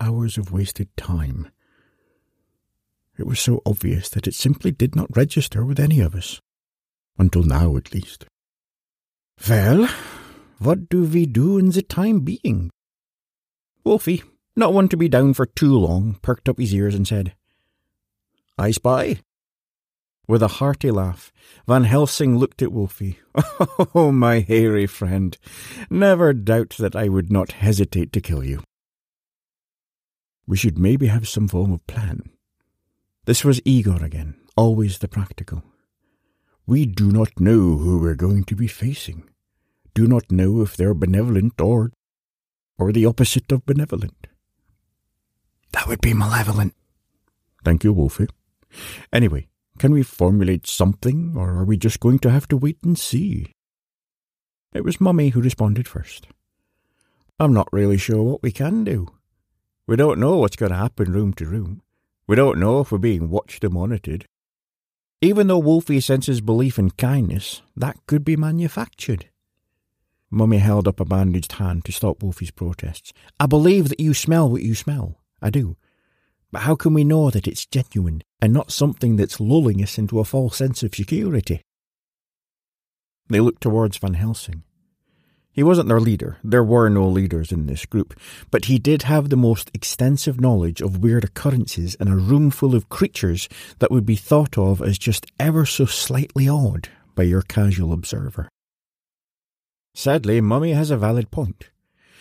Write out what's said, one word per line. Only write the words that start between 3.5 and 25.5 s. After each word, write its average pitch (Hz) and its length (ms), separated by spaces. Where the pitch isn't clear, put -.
obvious 90 440
that - 180
it - 80
simply 147 360
did 131 220
not - 220
register 131 500
with 139 140
any 147 220
of 85 120
us. - 280
Until 90 260
now, 76 340
at - 160
least." - 320
"Well, 117 400
what 170 300
do 180 160
we 165 200
do 143 320
in 190 120
the 185 120
time 196 400
being?" 120 500
Wolfie, 180 380
not 202 200
one 196 160
to 175 80
be 170 100
down 131 260
for 127 120
too 139 320
long, 95 380
perked - 340
up 123 100
his 110 140
ears 101 220
and 98 120
said, 98 280
"I 104 140
spy." 131 500
With 110 140
a - 180
hearty 139 300
laugh, 92 420
Van 127 160
Helsing 135 520
looked 131 280
at - 80
Wolfie. 98 480
<laughs> - 580
"Oh, 160 180
my 120 280
hairy 107 480
friend, 95 500